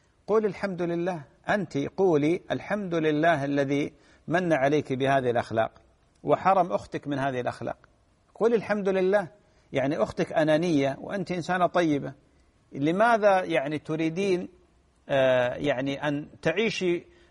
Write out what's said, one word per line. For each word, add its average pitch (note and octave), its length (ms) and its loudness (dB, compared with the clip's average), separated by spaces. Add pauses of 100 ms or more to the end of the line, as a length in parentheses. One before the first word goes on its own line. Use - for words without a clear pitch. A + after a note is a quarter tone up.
(260)
قولي: G#3+ 200 2
"الحمد F#3 360 -6
لله". E3+ 420 -4 (240)
أنت F3 300 -2
قولي: D#3 720 2
"الحمد F#3 440 -4
لله D#3 500 2
الذي C#3+ 480 -2 (360)
من E3+ 240 0
عليك C#3 400 0
بهذه C3+ 380 0
الأخلاق A2+ 420 -2 (500)
وحرم F3+ 500 2
أختك - 360 -6
من C#3+ 100 -4
هذه C3 220 -4
الأخلاق". B2 360 -6 (580)
قولي: A#3 220 2
"الحمد G#3 320 -2
لله". F#3+ 400 2 (440)
يعني C#3 300 0
أختك - 300 -2
أنانية D#3 680 2
وأنت F#3+ 320 -6
إنسانة F3+ 340 0
طيبة، D3 460 0 (600)
لماذا G3 720 2
يعني D3+ 340 -2
تريدين، F3 680 -2 (600)
آه، C3 460 2
يعني C#3 540 -2
أن D3 200 -4 (140)
تعيشي F3+ 640 -2 (240)